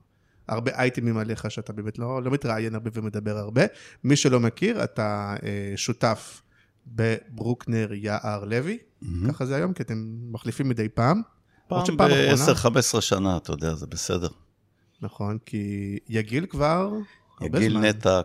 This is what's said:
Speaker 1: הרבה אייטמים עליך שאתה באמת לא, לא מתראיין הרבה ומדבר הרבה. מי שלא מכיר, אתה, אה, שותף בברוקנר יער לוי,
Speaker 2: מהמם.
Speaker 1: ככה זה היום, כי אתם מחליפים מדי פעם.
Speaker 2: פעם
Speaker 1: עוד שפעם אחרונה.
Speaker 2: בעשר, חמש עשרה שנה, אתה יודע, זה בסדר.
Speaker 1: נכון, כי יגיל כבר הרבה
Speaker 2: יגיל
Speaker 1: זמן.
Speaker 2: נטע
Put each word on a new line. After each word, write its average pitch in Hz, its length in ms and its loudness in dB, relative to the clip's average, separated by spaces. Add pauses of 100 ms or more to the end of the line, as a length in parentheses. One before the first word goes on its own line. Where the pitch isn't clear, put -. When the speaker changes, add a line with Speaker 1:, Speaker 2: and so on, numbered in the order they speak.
(480)
Speaker 1:
הרבה 117 280 -2
אייטמים 120 420 0
עליך 107 340 -4
שאתה 110 220 -10
באמת 107 260 -8
לא, 123 240 -6
לא 127 80 -2
מתראיין 113 440 -2
הרבה 110 180 -6
ומדבר 107 440 -4
הרבה. 107 240 2 (420)
מי 131 120 6
שלא 127 240 6
מכיר, 180 440 2
אתה, 104 600 -4
אה, 101 320 -6
שותף - 640 -2 (460)
בברוקנר 113 1080 -2
יער 104 520 -4
לוי, 131 320 -2 (240)
Speaker 2:
מהמם. 90 300 -2
Speaker 1:
ככה 147 140 -4
זה 131 100 -2
היום, 175 180 0
כי - 100 -6
אתם 117 120 -6 (360)
מחליפים 120 380 -4
מדי 110 200 0
פעם. 143 320 2 (460)
Speaker 2:
פעם 180 100 -2
Speaker 1:
עוד 180 80 0
שפעם 147 260 6
אחרונה. 139 180 6
Speaker 2:
בעשר, 127 260 6
חמש 117 220 4
עשרה 117 240 4
שנה, 95 360 2
אתה - 160 -6
יודע, 80 200 0
זה - 140 -8
בסדר. 85 400 -2 (760)
Speaker 1:
נכון, 110 440 -6
כי 101 520 -6 (120)
יגיל 110 360 -2
כבר 170 480 0 (480)
הרבה 82 160 -2
Speaker 2:
יגיל 110 140 4
Speaker 1:
זמן. 107 140 4
Speaker 2:
נטע 104 400 4